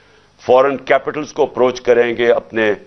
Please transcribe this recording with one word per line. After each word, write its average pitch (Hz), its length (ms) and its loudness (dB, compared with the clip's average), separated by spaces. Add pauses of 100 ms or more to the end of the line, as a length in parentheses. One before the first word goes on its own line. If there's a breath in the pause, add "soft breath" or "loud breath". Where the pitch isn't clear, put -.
(400 soft breath)
Foreign 131 360 2
capitals 147 560 -4
को 151 140 -2
approach 123 340 -2
करेंगे, 120 480 0
अपने 110 460 -2 (120)